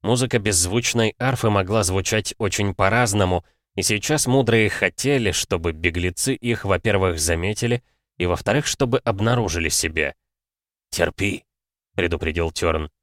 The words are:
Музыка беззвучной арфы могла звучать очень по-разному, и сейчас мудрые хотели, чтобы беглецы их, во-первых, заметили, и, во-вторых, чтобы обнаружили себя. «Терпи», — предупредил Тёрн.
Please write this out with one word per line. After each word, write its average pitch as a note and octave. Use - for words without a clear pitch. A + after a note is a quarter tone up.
Музыка B2
беззвучной G#2+
арфы B2
могла G2+
звучать F#2+
очень G2+
по-разному, G2+
и G2+
сейчас A#2+
мудрые A2+
хотели, A2+
чтобы E2+
беглецы F2
их, A#2
во-первых, F#2+
заметили, F#2+
и, F2
во-вторых, G2+
чтобы B2+
обнаружили G2+
себя. D#2
«Терпи», — -
предупредил E2
Тёрн. D#2+